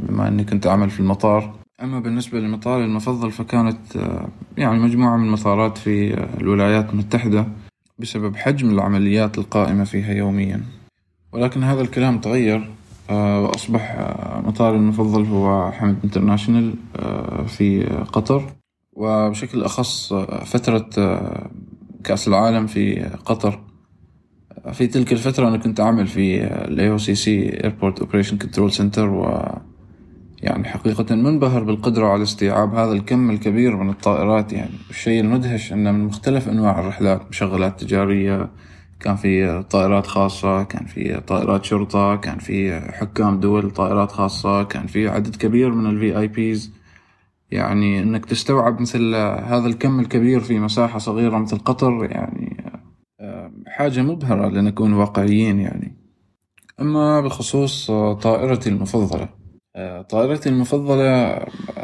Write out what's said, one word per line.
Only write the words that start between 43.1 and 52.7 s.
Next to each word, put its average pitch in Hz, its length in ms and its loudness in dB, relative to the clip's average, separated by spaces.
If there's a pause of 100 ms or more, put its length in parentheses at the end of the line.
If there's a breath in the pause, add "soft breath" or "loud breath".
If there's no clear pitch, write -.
دول، 101 300 2
طائرات 98 420 0
خاصة، 101 500 -2
كان 101 240 -6
في 107 220 0
عدد 104 280 -2
كبير 120 340 2
من 113 200 0
ال 104 80 0
في 107 200 0
آي 107 100 0
بيز. 110 520 -4 (720 soft breath)
يعني 98 500 0
إنك 110 240 0
تستوعب 120 540 0
مثل 117 340 0 (300)
هذا 117 220 0
الكم 131 340 0
الكبير 120 400 2
في 113 180 0
مساحة 110 400 0
صغيرة 110 400 0
مثل 107 200 -2
قطر، 123 520 0
يعني، - 540 -8 (560)